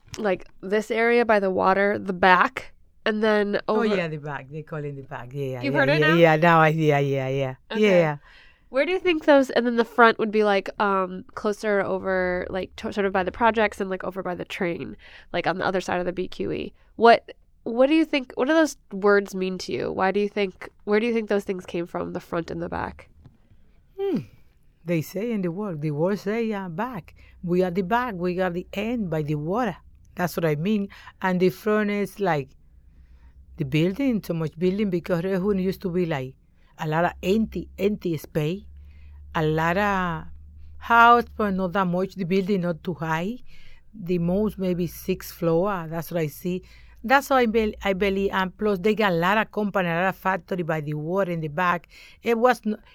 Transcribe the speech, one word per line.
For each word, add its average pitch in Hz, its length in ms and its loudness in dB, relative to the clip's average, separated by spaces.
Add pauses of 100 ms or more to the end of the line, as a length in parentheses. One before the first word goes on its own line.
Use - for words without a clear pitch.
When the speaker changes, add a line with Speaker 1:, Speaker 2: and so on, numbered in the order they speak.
(180)
Speaker 1:
like, 196 280 -2 (160)
this 208 280 -2
area 233 340 2
by 220 140 4
the 196 120 0
water 190 480 2
the 196 140 -6
back, 185 600 4 (340)
and 214 160 -2
then 208 360 2 (100)
over 220 120 2
Speaker 2:
Oh, - 20 2
yeah, 196 240 0
the 156 120 -8
back. 139 320 -10
They 151 120 -10
call 151 220 -10
it 143 100 -8
the 139 80 -12
back. 123 300 -14
Yeah, 139 120 -6
yeah, 131 180 -6
Speaker 1:
You've 269 100 -2
Speaker 2:
yeah, 302 80 2
Speaker 1:
heard 269 80 4
it 208 120 4
Speaker 2:
yeah, - 80 4
Speaker 1:
now? 170 80 6
Speaker 2:
yeah, 160 200 8
now 165 240 6
I, 156 80 8
yeah, 151 300 4
yeah, 135 300 0
yeah. 135 260 -2 (180)
Speaker 1:
Okay. 208 280 6
Speaker 2:
Yeah. 151 180 2 (500)
Speaker 1:
Where 269 160 0
do 349 80 -2
you 381 60 0
think 349 260 0
those, 277 240 6
and - 160 0
then 240 120 0
the 233 80 2
front 226 340 4
would 220 120 -2
be, 214 140 2
like, 196 240 2 (100)
um, 190 460 -2 (100)
closer 208 460 -2
over, 185 680 -2
like, 185 260 -8
to-, 220 160 -8
sort 202 140 0
of 190 80 -2
by 190 80 0
the 180 100 -4
projects 220 480 2
and, 190 80 -4
like, 185 160 -6
over 185 180 -8
by 180 120 -6
the 175 100 -10
train, 170 500 -6 (380)
like, 175 140 -4
on 165 100 0
the 185 80 -2
other 185 160 0
side 180 200 -2
of 175 40 -4
the 180 80 -4
B 180 160 -6
Q - 240 -8
E. - 220 -8 (220)
What, 226 360 6 (300)
what 247 240 2
do 302 80 2
you 320 100 4
think, 285 300 -4
what 254 140 0
do 311 60 4
those 320 220 2 (160)
words 202 420 2
mean 185 240 -4
to - 140 -10
you? - 200 -4
Why 190 180 0
do 202 100 0
you 202 80 0
think, 196 400 -4 (160)
where 208 160 2
do 240 60 2
you 226 80 0
think 220 140 -2
those 202 160 0
things 185 200 -6
came 170 220 -6
from, 175 260 -8
the 175 80 -8
front 170 300 -6
and 170 100 -8
the 170 80 -6
back? - 400 -8 (880)
Speaker 2:
Hmm. 392 200 -2 (640)
They 165 160 -2
say 202 300 -6
in 208 120 -2
the 175 100 -2
word, 185 280 -8
the 156 120 -2
word 180 260 0
say, 220 340 -4
uh, 196 160 -8
back. 208 460 -10 (280)
We 180 200 0
are 185 80 0
the 185 120 -2
back, 233 340 -2
we 180 240 -2
are 185 100 0
the 180 240 -6
end 214 340 -4
by 156 140 0
the 147 140 -2
water. 185 400 -2 (380)
That's 180 220 -4
what 170 80 0
I 151 120 2
mean. 202 320 0 (340)
And 185 180 2
the 185 100 6
front 214 400 0
is, 202 300 -4
like, 156 300 0 (1080)
the 151 80 -4
building, 190 580 0
so 175 120 -4
much 160 240 -6
building, 190 320 0
because 175 340 -2
Red 190 160 0
Hook 202 160 0
used 185 260 -2
to 190 80 -4
be, 180 140 0
like, 135 300 -4 (460)
a 160 60 -4
lot 156 180 2
of - 80 0 (120)
empty, 196 520 -2
empty 190 400 -2
space, 165 460 -4 (720)
a 160 100 0
lot 160 320 2
of 190 480 -2 (520)
house, 233 480 6 (120)
but 208 180 0
not 185 180 -2
that 196 140 0
much. 185 280 -2
The 185 80 -8
building 190 380 0
not 170 240 -4
too 175 100 -4
high. 170 440 -4 (540)
The 180 260 -2
most 190 400 0
maybe 180 280 -2
six - 460 -6
floor. 170 580 0
That's 165 220 -8
what 170 80 -2
I 156 80 -2
see. 180 340 -6 (400)
That's 269 280 2
how 269 60 4
I 247 100 4
be-, 220 360 0
I 196 120 0
believe. 196 380 0
And 190 240 -2
plus, 208 220 0
they 214 160 0
got 202 180 2
a 165 40 0
lot 185 220 2
of 208 120 -2
company, 196 380 -2
a 165 60 0
lot 180 160 0
of 180 60 -4
factory 190 460 -4
by 160 180 -4
the 151 140 -6
water 175 380 -2
in 165 80 -6
the 156 80 -6
back. 175 400 -2 (340)
It 226 160 0
was 240 260 4
n-, 214 140 -4 (160)